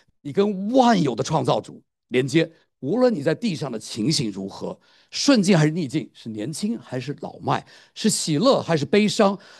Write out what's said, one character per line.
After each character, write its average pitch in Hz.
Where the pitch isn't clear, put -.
你 143
跟 202
万 240
有 139
的 131
创 151
造 123
主 -
连 127
接， 151
无 147
论 254
你 143
在 160
地 170
上 143
的 113
情 110
形 131
如 95
何， 95
顺 269
境 185
还 156
是 156
逆 156
境， 117
是 -
年 110
轻 208
还 -
是 131
老 -
迈， 131
是 -
喜 156
乐 208
还 165
是 135
悲 214
伤， 202